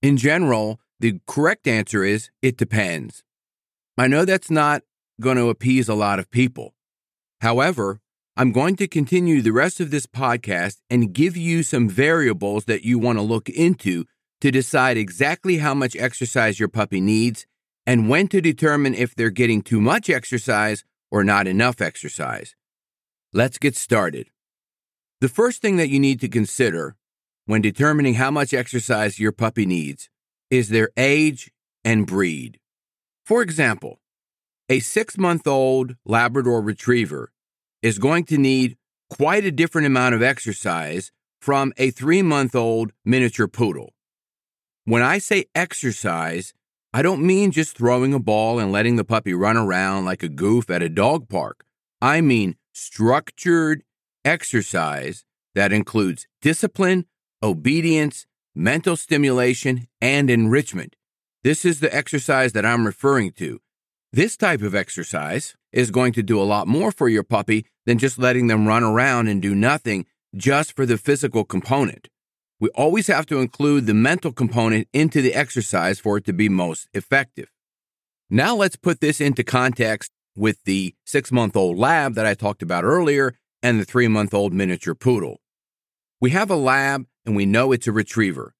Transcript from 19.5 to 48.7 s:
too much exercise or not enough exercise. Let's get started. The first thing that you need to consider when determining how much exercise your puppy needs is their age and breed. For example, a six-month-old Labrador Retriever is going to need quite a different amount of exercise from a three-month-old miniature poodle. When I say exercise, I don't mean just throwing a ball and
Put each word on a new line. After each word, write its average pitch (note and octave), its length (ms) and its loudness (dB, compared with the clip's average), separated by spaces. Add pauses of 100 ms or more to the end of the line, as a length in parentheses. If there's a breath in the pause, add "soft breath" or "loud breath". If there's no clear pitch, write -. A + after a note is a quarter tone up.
too A2 180 0
much E3+ 300 2
exercise A2 720 -2 (260)
or G#2 140 0
not G2+ 240 2
enough A2 340 0
exercise. C#2 760 -8 (760)
Let's B2+ 260 -4
get C#3+ 180 -2
started. E2+ 540 -4 (880)
The C3 80 0
first A#3 340 -2
thing G3+ 140 0
that E3 120 0
you C#3 120 0
need C3+ 200 2
to B2+ 80 -6
consider F#2+ 680 -2 (500)
when G#2+ 160 0
determining C#3 500 2
how C3 180 0
much C#3+ 220 -2
exercise A2+ 680 -2
your G#2+ 140 0
puppy A2 320 -2
needs E2 460 -4 (400)
is B2 180 2
their A2 300 2
age C#3+ 520 0 (320)
and A2 240 2
breed. F2+ 540 -4 (640)
For A#3 160 2
example, D3+ 600 -2 (680)
a C3 120 2
six-month-old C3+ 1200 -2
Labrador A#2+ 560 0
Retriever G#2 720 -2 (480)
is A2 180 0
going D#3 260 2
to D#3 120 -2
need C3 400 2 (320)
quite F#3+ 380 0
a F#3 40 -2
different D#3+ 360 0
amount B2+ 280 2
of A2+ 60 0
exercise F#2+ 880 -4 (300)
from C#3 380 -2
a C3+ 120 2
three-month-old C3 1000 0 (100)
miniature A#2 460 0
poodle. E2+ 460 -4 (880)
When A#2 160 2
I C3+ 160 2
say G3+ 380 -2
exercise, F#2 960 -4 (400)
I A#2+ 80 -2
don't E3 260 2
mean F#3+ 240 4
just D#3 280 -4
throwing B2 340 2
a C#3 80 0
ball A2 380 0
and G#2 120 0